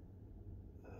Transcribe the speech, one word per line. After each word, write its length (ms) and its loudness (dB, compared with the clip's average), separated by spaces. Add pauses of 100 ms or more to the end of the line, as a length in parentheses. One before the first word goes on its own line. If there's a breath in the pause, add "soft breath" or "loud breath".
(840)
ờ, 160 0